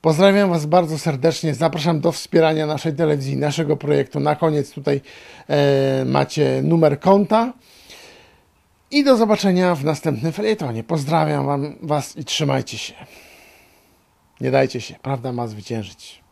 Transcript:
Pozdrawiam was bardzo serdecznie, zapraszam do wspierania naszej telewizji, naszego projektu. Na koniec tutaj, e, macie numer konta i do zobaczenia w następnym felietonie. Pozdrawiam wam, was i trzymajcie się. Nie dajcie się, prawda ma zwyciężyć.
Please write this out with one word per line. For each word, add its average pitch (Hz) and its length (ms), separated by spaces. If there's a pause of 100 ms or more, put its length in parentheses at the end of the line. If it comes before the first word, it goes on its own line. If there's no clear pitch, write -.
Pozdrawiam 190 480
was 160 160
bardzo 156 340
serdecznie, 156 540
zapraszam 160 460
do 165 120
wspierania 156 540
naszej 151 280
telewizji, 139 440
naszego 147 400
projektu. 143 420
Na 147 160
koniec 151 360
tutaj, 139 300 (480)
e, 135 560
macie 135 580
numer 156 360
konta 208 540 (1400)
i 285 120
do 262 140
zobaczenia 190 580
w 139 80
następnym 147 480
felietonie. 170 520
Pozdrawiam 151 600
wam, 143 360
was 147 360
i 143 80
trzymajcie 135 520
się. - 160 (1500)
Nie 127 100
dajcie 131 300
się, - 200
prawda 131 300
ma 120 160
zwyciężyć. 107 840